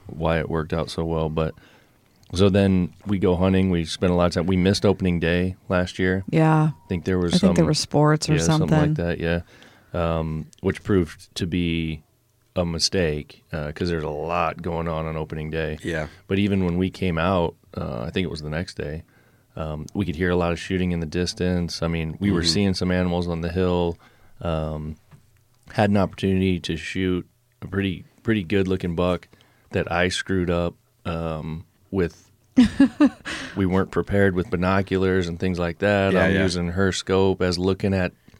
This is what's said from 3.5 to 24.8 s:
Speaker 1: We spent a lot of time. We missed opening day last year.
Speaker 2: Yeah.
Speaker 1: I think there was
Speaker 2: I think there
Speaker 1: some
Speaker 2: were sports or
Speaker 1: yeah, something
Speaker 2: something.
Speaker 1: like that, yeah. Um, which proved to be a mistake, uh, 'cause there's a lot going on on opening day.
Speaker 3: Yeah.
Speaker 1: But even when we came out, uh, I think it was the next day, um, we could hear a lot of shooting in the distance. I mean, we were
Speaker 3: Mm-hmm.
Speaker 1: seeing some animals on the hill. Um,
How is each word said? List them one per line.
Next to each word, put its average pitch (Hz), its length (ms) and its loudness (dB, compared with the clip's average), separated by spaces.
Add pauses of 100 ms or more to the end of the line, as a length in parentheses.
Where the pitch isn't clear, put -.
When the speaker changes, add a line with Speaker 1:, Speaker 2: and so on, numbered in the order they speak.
Speaker 1:
We 85 120 0
spent 90 300 -2
a - 20 2
lot 87 120 4
of 87 60 -2
time. 85 120 0
We 95 120 2
missed 95 280 4
opening 90 340 2
day 90 360 0 (120)
last 90 320 0
year. 92 300 0
Speaker 2:
Yeah. 156 420 4
Speaker 1:
I - 160 -16
think - 160 -2
there - 160 0
was 87 140 2
Speaker 2:
I 180 60 4
think 180 160 4
there 170 80 4
Speaker 1:
some 160 40 2
Speaker 2:
were 156 60 2
sports 151 560 2
or 156 60 2
Speaker 1:
yeah, 165 40 2
something 160 300 2
Speaker 2:
something. 156 260 2
Speaker 1:
like - 20 -2
that, 85 220 -2
yeah. 85 220 0 (520)
Um, 80 520 -2 (160)
which 92 220 -2
proved 92 520 0
to 101 120 -4
be 82 560 -2 (540)
a 90 80 0
mistake, 82 800 -2 (100)
uh, 76 200 -6
'cause 90 160 -4
there's 82 140 -2
a 76 60 -6
lot 80 520 -4
going 85 260 -4
on 80 180 -4
on 80 100 -6
opening 78 360 -8
day. 78 320 -4
Speaker 3:
Yeah. 80 240 -6 (200)
Speaker 1:
But 98 120 0
even 98 260 2
when 85 120 0
we 92 120 0
came 90 280 -4
out, 87 380 0 (220)
uh, 67 240 -8
I 69 80 -8
think 92 160 -2
it 78 60 -6
was 78 100 -10
the 76 80 -10
next 80 260 -6
day, 73 280 -8 (520)
um, 78 380 -8
we 101 120 -2
could 85 100 -4
hear 90 160 0
a 90 40 2
lot 87 160 0
of 82 80 -4
shooting 92 320 -2
in 87 80 -2
the 82 60 -4
distance. 87 800 -2
I 85 40 0
mean, 82 320 -4
we 101 120 2
were 85 100 2
Speaker 3:
Mm-hmm. 85 80 -2
Speaker 1:
seeing 101 240 2
some 92 180 -2
animals 90 360 0
on 82 140 -4
the 85 80 -4
hill. 87 480 0 (440)
Um, 78 540 -6 (800)